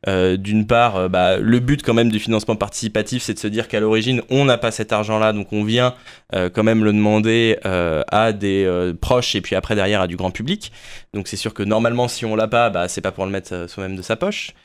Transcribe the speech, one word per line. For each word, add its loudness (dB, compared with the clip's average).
Euh, 2
d'une 0
part, 4
euh, 0
bah, 4
le 4
but 0
quand 0
même 4
du -2
financement -2
participatif, -4
c'est -6
de -10
se -6
dire -4
qu'à -2
l'origine, 2
on 4
n'a 4
pas -2
cet -6
argent-là, 2
donc -6
on 0
vient, 2
euh, 0
quand -2
même 4
le 4
demander, 4
euh, 0
à 2
des, 0
euh, 0
proches 0
et -2
puis -4
après -2
derrière 0
à 0
du -8
grand -4
public. -8
Donc -8
c'est -10
sûr -8
que -6
normalement, 0
si -8
on -2
l'a 2
pas, 2
bah, -2
c'est -8
pas -2
pour -6
le -4
mettre, -8
euh, -8
soi-même -8
de -12
sa -4
poche, -6